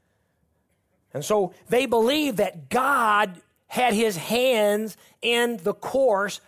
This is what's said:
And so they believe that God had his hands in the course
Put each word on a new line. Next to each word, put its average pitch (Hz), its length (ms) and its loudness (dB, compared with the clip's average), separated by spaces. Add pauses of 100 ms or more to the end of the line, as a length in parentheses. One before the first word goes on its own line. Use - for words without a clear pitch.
(1120)
And 143 120 -8
so 202 300 0 (140)
they 254 180 0
believe 247 500 0
that 160 320 -4
God 214 720 0 (260)
had 247 260 0
his 214 240 0
hands 214 800 0 (240)
in 240 380 0
the 180 160 -4
course 208 720 0